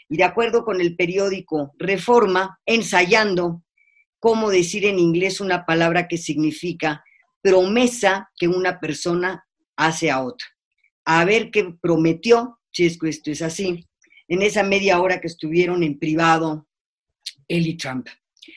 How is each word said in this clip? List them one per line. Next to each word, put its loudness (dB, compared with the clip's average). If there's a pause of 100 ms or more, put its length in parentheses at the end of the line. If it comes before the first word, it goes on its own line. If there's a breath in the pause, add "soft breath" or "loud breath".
y -8
de 4
acuerdo 0
con -4
el -2
periódico -4
Reforma, 0
ensayando 0 (560)
cómo 0
decir 0
en 0
inglés 0
una -4
palabra 0
que -6
significa -4 (380)
promesa 2
que 0
una 0
persona -4 (300)
hace 0
a 0
otra. -10 (580)
A 4
ver 0
qué -2
prometió, 2 (120)
si 2
es 0
que -4
esto -8
es -8
así, -6 (420 soft breath)
en 0
esa 2
media 2
hora 0
que -8
estuvieron 0
en -2
privado 0 (800)
él 0
y -6
Trump. -10 (480 soft breath)